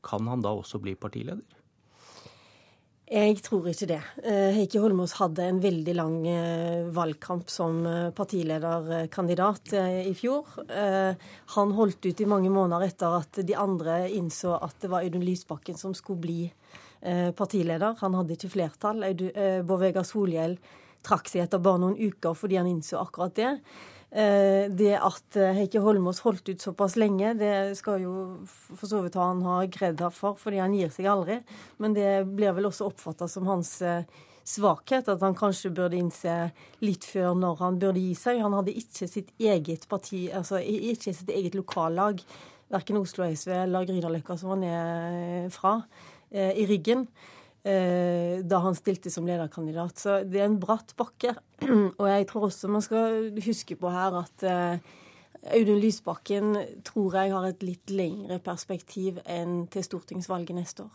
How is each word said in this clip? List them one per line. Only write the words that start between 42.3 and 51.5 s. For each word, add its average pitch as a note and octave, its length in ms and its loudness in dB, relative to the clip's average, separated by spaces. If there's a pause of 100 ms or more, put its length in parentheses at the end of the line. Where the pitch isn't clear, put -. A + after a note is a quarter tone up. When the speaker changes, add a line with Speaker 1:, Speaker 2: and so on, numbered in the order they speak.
Speaker 2:
hverken G3+ 260 -2
Oslo F#3 280 -2
S D#3+ 200 -4
V F#3 80 -4
eller F#3 320 0
Grünerløkka, E3+ 540 -4
som F#3+ 180 -4
han F#3+ 60 0
er, E3+ 840 -4
eh, F#3 40 -6
fra, G#3 340 0 (480)
eh, F#3+ 260 0
i G#3+ 80 2
ryggen, G#3+ 420 2 (580)
eh, F3+ 760 2
da F3+ 180 2
han F#3 140 2
stilte F3+ 380 -4
som E3+ 160 -4
lederkandidat. E3 720 -4
Så G3 240 0
det F#3+ 160 -2
er G3+ 60 4
en G#3 140 2
bratt A3 380 -2
bakke, A#3+ 380 -4 (240)